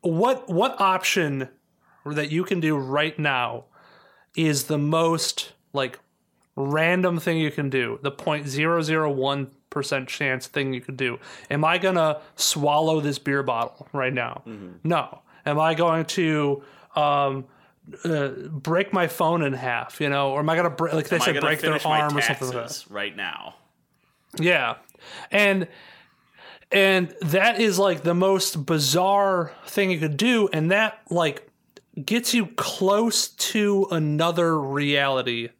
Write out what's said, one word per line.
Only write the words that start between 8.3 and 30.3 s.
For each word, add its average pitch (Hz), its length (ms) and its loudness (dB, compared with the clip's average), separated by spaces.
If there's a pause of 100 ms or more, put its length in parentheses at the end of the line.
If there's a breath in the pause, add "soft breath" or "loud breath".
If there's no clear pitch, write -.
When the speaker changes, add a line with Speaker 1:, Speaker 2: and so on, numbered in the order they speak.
Speaker 1:
zero 156 340 0
zero 156 300 0
one 139 400 -2 (180)
percent 139 400 -4
chance 131 380 -4
thing 135 260 -4
you 127 80 -6
could 135 160 -12
do. 123 220 -4 (320 loud breath)
Am 143 140 0
I 165 120 2
gonna 170 440 2 (160 loud breath)
swallow 151 640 2
this 143 180 -2
beer 139 240 -2
bottle 117 500 -4
right 127 200 -2
now? 120 340 -6
Speaker 2:
Mm-hmm. 101 420 -10
Speaker 1:
No. 165 320 0 (240 soft breath)
Am 147 160 0
I 160 140 2
going 160 320 2
to, 151 560 0 (320 loud breath)
um, 143 500 0 (600 soft breath)
uh, 151 240 0 (200)
break 160 460 -2
my 180 120 2
phone 165 360 0
in 139 100 0
half, 123 480 -6
you 151 80 -2
know? 139 240 2
Or 143 80 -2
am 151 80 0
I 165 80 2
gonna 170 140 2
bre-, 156 220 -4
like 160 160 -2
they 175 80 0
Speaker 2:
Am 156 60 2
I - 40 2
Speaker 1:
said, 156 80 2
Speaker 2:
gonna 143 120 0
Speaker 1:
break 156 140 0
their 160 120 0
Speaker 2:
finish 151 120 -2
my 151 160 2
Speaker 1:
arm 147 160 0
or 123 60 2
something 117 260 0
like 127 80 -6
that? 120 60 -4
Speaker 2:
taxes - 280 -12
right 101 240 -6
now? 90 420 -10 (840)
Speaker 1:
Yeah. 151 360 4 (540 loud breath)
And, 196 380 4 (1040 loud breath)
and 190 480 4
that 190 400 2
is, 202 180 2
like, 185 240 2
the 170 120 2
most 185 520 2
bizarre 175 840 2 (140)
thing 196 240 0
you 170 80 0
could 151 180 -2
do, 220 360 2